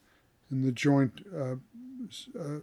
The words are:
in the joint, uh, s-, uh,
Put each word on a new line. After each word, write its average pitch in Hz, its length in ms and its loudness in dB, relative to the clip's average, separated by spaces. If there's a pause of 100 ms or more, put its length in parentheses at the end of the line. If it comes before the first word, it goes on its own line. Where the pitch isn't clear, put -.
(500)
in 135 120 0
the 131 100 4
joint, 139 540 4 (100)
uh, 131 200 -2 (520)
s-, - 220 -14 (100)
uh, 147 240 -6